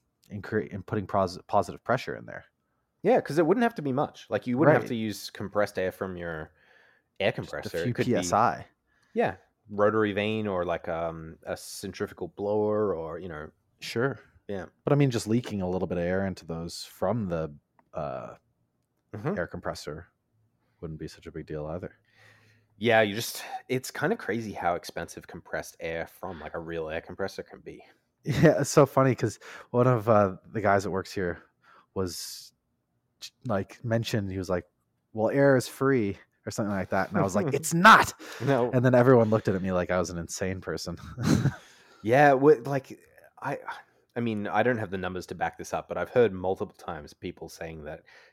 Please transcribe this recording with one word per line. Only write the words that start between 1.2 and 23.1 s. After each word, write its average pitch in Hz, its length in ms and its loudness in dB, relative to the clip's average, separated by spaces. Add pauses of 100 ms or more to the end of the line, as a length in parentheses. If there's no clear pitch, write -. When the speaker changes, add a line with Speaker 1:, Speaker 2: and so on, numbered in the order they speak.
Speaker 1:
positive 95 360 0
pressure 113 320 -2
in 57 100 -14
there. - 200 -16 (580)
Speaker 2:
Yeah, - 160 4
'cause - 180 -4
it 170 80 6
wouldn't 233 180 4
have 233 120 0
to 170 60 -8
be 139 100 -4
much. - 380 -4
Like, 107 180 -2
you 123 100 0
wouldn't 147 180 6
have 113 100 0
Speaker 1:
Right. - 0 -
Speaker 2:
to 120 100 -4
use 110 340 -6
compressed 101 480 -2
air 92 140 0
from 95 240 -8
your 82 380 -8 (640)
air 104 120 2 (100)
Speaker 1:
Just 78 240 -8
a 104 60 -10
Speaker 2:
compressor. 85 120 -2
It 123 80 0
Speaker 1:
few - 20 -2
Speaker 2:
could 120 120 0
be 123 60 2
Speaker 1:
P 110 40 2
S 90 180 0
I. 107 340 2 (460)
Speaker 2:
Yeah, 202 240 -2 (320)
rotary 104 440 2
vane 107 340 -2
or, 90 180 -2
like, 85 220 -4
um, 82 560 -6
a 85 140 -8
centrifugal - 720 -10
blower 104 640 0
or, 80 240 -8
you 90 100 -12
know. 78 220 -12 (300)
Speaker 1:
Sure. 123 380 -2 (280)
Speaker 2:
Yeah. 98 200 -8 (160)
Speaker 1:
But, 143 100 2
I - 20 6
mean, 139 160 4
just 110 160 -2
leaking 110 340 0
a 90 80 -2
little 90 180 -2
bit 87 100 -4
of 87 60 0
air 92 220 0
into 90 200 -6
those 85 400 -8
from 107 440 -2
the, 80 260 -4 (380)
uh, 64 420 -8 (800)
Speaker 2:
Mm-hmm. 104 220 -6
Speaker 1:
air 87 120 -4
compressor 85 600 -10 (720)
wouldn't 80 180 -10
be 78 80 -8
such - 200 -20
a 80 40 -14
big 76 160 -12
deal 76 200 -10
either. 90 300 -10 (800)
Speaker 2:
Yeah, 113 240 6
you 104 120 2